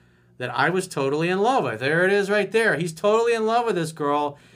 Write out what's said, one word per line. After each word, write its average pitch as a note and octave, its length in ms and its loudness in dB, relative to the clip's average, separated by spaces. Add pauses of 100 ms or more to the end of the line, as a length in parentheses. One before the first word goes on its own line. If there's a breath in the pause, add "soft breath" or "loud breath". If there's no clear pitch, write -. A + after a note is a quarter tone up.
(380 soft breath)
that B2 120 -8
I C3 200 2
was F#3 160 -2
totally D3 420 -2
in F#3 120 0
love A#3+ 240 2
with?" A2+ 160 -4
There D#3 240 2
it F#3+ 80 2
is G3+ 180 0
right G3+ 200 0
there. A3 260 2
He's D#3+ 180 -4
totally A3+ 400 2
in A3 100 -2
love A#3 220 0
with G#3+ 80 0
this D#3+ 180 -4
girl, D3 460 -2 (180 loud breath)